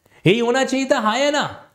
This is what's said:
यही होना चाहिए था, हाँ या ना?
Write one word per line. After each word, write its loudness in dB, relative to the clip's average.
यही 4
होना 0
चाहिए -2
था, 2
हाँ -2
या 0
ना? -2